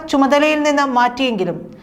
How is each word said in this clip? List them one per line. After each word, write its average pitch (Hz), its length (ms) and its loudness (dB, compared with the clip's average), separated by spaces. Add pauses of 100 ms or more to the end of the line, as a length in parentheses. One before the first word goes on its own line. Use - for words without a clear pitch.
ചുമതലയിൽ 294 580 2
നിന്ന് 285 180 2 (120)
മാറ്റിയെങ്കിലും 240 600 -2 (260)